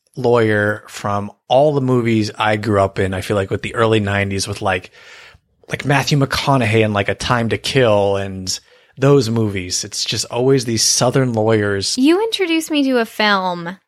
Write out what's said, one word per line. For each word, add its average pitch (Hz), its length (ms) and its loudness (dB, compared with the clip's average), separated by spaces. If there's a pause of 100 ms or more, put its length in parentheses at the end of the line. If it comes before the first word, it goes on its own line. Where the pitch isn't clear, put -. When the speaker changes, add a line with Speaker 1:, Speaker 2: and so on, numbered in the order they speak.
(160)
Speaker 1:
lawyer 107 720 2
from 101 440 -6 (160)
all 143 260 4
the 143 80 0
movies 117 560 2
I 107 200 0
grew 104 220 0
up 98 200 0
in, 95 160 0
I 92 60 -6
feel 107 140 -2
like, 98 140 -2
with 101 140 -4
the 104 100 -8
early 110 260 2
nineties 98 480 -2
with, 101 140 -8
like, 92 300 -4 (760)
like, - 160 -8
Matthew 139 360 0
McConaughey 113 640 0
and, 107 80 -2
like, 101 160 -2
A 98 60 -2
Time 117 340 -2
to 104 80 -2
Kill 104 600 2
and 95 420 -8 (380)
those 135 340 4
movies. 101 520 -2
It's - 220 -8
just - 200 -6
always 123 400 2
these 113 180 0
Southern 127 500 2
lawyers. 107 640 0
Speaker 2:
You 320 260 4
introduced 330 460 -2
me 294 140 0
to 262 160 2
a 226 60 0
film. 185 840 -2